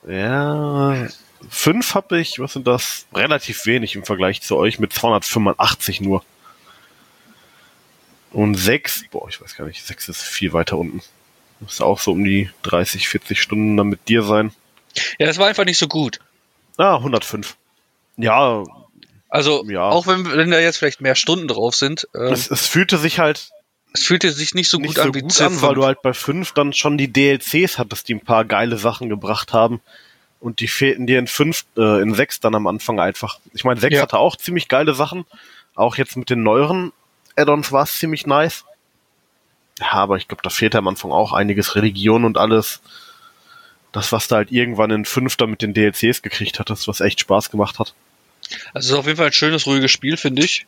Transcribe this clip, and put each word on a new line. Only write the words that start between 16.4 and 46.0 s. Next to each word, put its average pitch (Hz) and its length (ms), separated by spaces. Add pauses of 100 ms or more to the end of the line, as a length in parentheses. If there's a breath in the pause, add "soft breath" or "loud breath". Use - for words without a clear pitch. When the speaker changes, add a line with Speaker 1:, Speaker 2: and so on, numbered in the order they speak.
Speaker 1:
Ah, 175 240
hundertfünf. 110 540 (600)
Ja. 117 460 (680)
Speaker 2:
Also, 143 400
Speaker 1:
Ja. 95 200
Speaker 2:
auch 175 180
wenn, 185 240
wenn 160 200
da 165 80
jetzt 165 180
vielleicht 143 240
mehr 131 140
Stunden 165 320
drauf 117 280
sind, 143 380
äh 127 180
Speaker 1:
Es, 127 200
es - 160
fühlte 180 300
sich 156 220
halt 151 300 (460)
Speaker 2:
Es - 100
fühlte 175 260
sich 147 220
nicht 180 160
so 180 80
Speaker 1:
nicht 151 180
Speaker 2:
gut - 40
an 151 80
Speaker 1:
so 131 80
Speaker 2:
wie 135 60
Speaker 1:
gut 147 120
Speaker 2:
Civ - 140
Speaker 1:
an, 185 140
weil 143 80
Speaker 2:
fünf. 139 60
Speaker 1:
du 135 100
halt 135 160
bei 131 120
fünf 170 400
dann 143 200
schon 147 240
die 139 140
D 139 200
L 135 80
Cs 170 380
hattest, 110 320
die 117 60
ein 104 60
paar 113 240
geile 110 320
Sachen 117 320
gebracht 104 440
haben. 117 280 (580 soft breath)
Und 120 200
die 113 80
fehlten 127 400
dir 127 100
in 123 100
fünf, - 380 (120)
äh, 107 240
in 110 120
sechs 123 260
dann 110 160
am 104 120
Anfang 107 320
einfach. 98 400 (140)
Ich - 100
meine, 123 160
sechs 147 160
Speaker 2:
Ja. 139 80
Speaker 1:
hatte 113 160
auch 139 160
ziemlich 175 320
geile 147 260
Sachen. 151 320 (500 loud breath)
Auch 120 220
jetzt 131 200
mit 123 120
den 120 140
neueren 151 480 (440)
Add-ons 147 360
war's 139 260
ziemlich 156 300
nice. 147 360 (1160)
Ja, - 140
aber 98 240
ich - 100
glaub, - 160
da 92 60
fehlte 110 280
am 95 100
Anfang 92 240
auch 98 220
einiges, 101 420
Religion 107 500
und 110 120
alles. 110 440 (1080 loud breath)
Das, 104 200
was 110 160
du 120 80
halt 107 160
irgendwann 117 400
in 107 140
fünf 127 320
dann 113 120
mit 107 120
den 107 120
D 107 120
L 104 80
Cs - 280